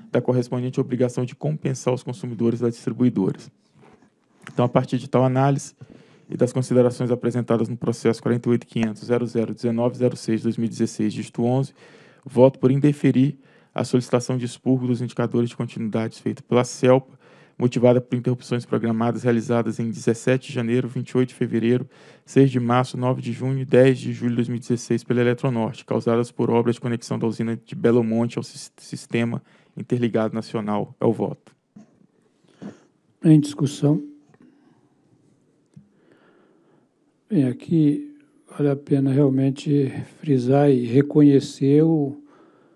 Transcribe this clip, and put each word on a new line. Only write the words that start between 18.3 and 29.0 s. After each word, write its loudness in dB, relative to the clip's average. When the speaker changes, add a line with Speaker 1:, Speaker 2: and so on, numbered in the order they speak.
Speaker 1:
programadas -2
realizadas 0
em -4
dezessete -2
de -14
janeiro, -2
vinte -8
e -2
oito 2
de -20
fevereiro, 0
seis 4
de -2
março, 0
nove -2
de -8
junho -4
e -6
dez 6
de -6
julho -4
de -2
dois 0
mil -4
e -6
dezesseis -4
pela 0
Eletronorte, 0
causadas 0
por -2
obras 2
de -18
conexão -4
da -2
usina -4
de -16
Belo 2
Monte -2
ao -8
sis-, -18
sistema -6